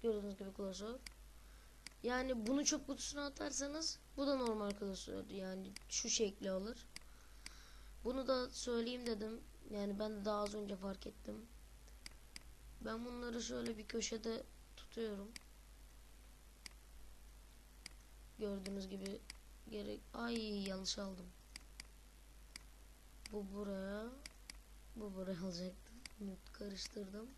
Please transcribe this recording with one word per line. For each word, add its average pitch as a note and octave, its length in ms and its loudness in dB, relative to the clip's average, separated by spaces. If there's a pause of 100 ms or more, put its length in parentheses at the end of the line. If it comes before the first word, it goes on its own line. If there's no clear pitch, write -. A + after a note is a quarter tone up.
Gördüğünüz G3+ 340 4
gibi G3 160 -4
klasör. G3+ 420 -2 (1080)
Yani B3 440 6
bunu C4+ 180 10
çöp D4 220 4
kutusuna C#4+ 380 0
atarsanız C#4+ 760 2 (180)
bu C#4 100 8
da C#4 80 10
normal A3 360 6
klasör. G3 580 0
Yani F#3+ 420 -2 (180)
şu - 200 4
şekli G3+ 420 6
alır. G3 360 0 (1160)
Bunu C4 240 4
da B3+ 220 8
söyleyeyim A#3+ 560 4
dedim. A3 360 2 (300)
Yani G3+ 280 2
ben G#3+ 220 2
de G3 40 2
daha G#3 160 6
az G#3 120 4
önce G3+ 220 0
fark F#3+ 320 -2
ettim. G#3+ 380 -6 (1400)
Ben A3+ 240 0
bunları A#3+ 360 0
şöyle A#3 360 2
bir G#3+ 100 -6
köşede A3+ 560 2 (340)
tutuyorum. G#3+ 540 0 (3000)
Gördüğünüz G3 500 2
gibi G3 300 0 (500)
gerek, G#3 320 -2 (120)
ay, A3 540 2
yanlış F#3+ 320 2
aldım. F#3+ 260 -2 (2000)
Bu G#3 220 0
buraya, G3 520 2 (920)
bu G#3 200 -2
buraya F#3 300 2
olacaktı. F3+ 460 -2 (600)
Karıştırdım. G3+ 840 -4